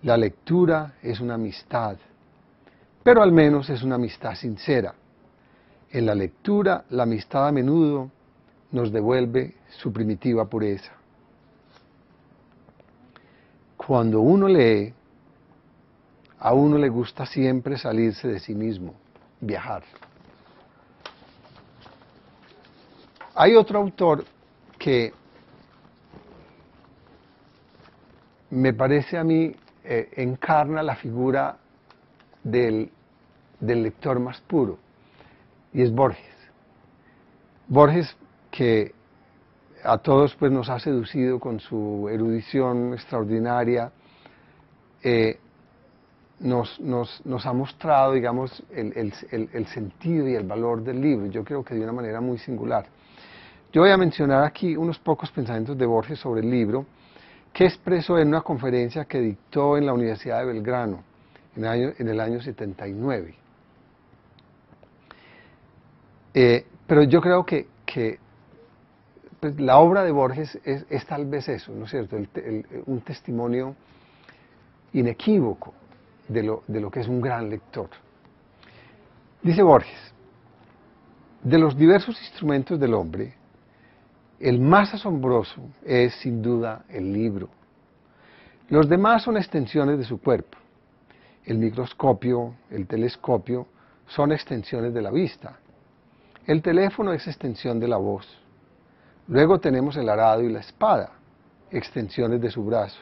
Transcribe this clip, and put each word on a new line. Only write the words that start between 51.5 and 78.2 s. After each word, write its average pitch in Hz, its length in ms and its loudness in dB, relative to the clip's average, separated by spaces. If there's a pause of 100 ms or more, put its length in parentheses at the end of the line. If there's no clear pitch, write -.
que - 100 -12
de 113 80 -4
una 113 100 -6
manera 117 280 -8
muy 123 180 -4
singular. 117 480 -6 (840)
Yo 156 100 6
voy 196 80 8
a 196 60 6
mencionar 147 480 2
aquí 156 320 -4
unos 165 240 -4
pocos 156 320 -2
pensamientos 117 440 -6
de 127 80 0
Borges 113 360 -2
sobre 113 220 -4
el 113 80 0
libro, 123 360 -2 (680)
que - 120 2
expresó 175 540 0
en 151 100 4
una 156 140 2
conferencia 123 640 -4
que - 120 -6
dictó 143 600 0
en 147 80 0
la 135 80 0
Universidad 117 460 -4
de 127 60 -4
Belgrano, 113 560 -4 (540)
en 110 80 -8
el 113 60 -2
año, 120 260 -2
en 120 120 -6
el 110 120 -2
año 117 220 -6
setenta 104 440 -12
y 101 60 -10
nueve. 101 420 -6 (3000)
Eh, 123 320 6 (200)
pero 151 180 6
yo 151 180 4
creo 180 240 2
que, - 220 -4 (180)
que, 113 320 -4 (1200)
pues, 147 180 -6
la 135 200 6
obra 185 260 8
de 170 80 0
Borges 139 520 -2
es, 139 260 -6
es 139 160 -6
tal 147 180 -8
vez 139 240 -8
eso, 113 240 -8
¿no 107 140 -12
es 104 40 -16
cierto? 110 280 -6
El 101 100 -8
te-, - 180 -12
el, 110 200 -8 (180)
un 131 160 -6
testimonio 123 720 -6 (1200)
inequívoco 127 800 0 (560)
de 110 140 -2
lo, 107 240 -4
de 107 120 -6
lo 104 120 -6
que 131 100 -8
es 110 80 -6
un 123 140 -4
gran 120 260 -6
lector. 107 400 -12 (1500)